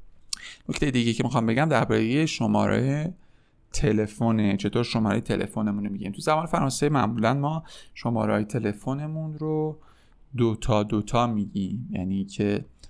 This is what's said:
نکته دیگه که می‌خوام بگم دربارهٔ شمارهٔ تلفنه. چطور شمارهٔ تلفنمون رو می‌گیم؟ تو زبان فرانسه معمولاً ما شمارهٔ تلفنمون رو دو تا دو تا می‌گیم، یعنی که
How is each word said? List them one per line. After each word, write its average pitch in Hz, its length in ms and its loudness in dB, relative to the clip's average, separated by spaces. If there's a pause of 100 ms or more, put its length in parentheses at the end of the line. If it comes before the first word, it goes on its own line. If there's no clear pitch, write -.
(680)
نکته 147 220 0
دیگه 117 220 2
که - 120 0
می‌خوام 113 220 2
بگم 127 220 4
دربارهٔ 120 580 2
شمارهٔ 117 880 0 (580)
تلفنه. 107 840 2
چطور 107 280 0
شمارهٔ 110 360 0
تلفنمون 104 640 -2
رو 101 80 -4
می‌گیم؟ 98 200 -6
تو - 80 -12
زبان 156 260 0
فرانسه 147 420 0
معمولاً 117 460 2
ما 151 300 -2 (300)
شمارهٔ 107 500 0
تلفنمون 147 920 -4
رو 156 400 -2 (580)
دو 113 200 2
تا 107 260 2
دو 107 200 0
تا 120 240 2
می‌گیم، 104 640 -2
یعنی 95 340 -2
که 101 400 0 (260)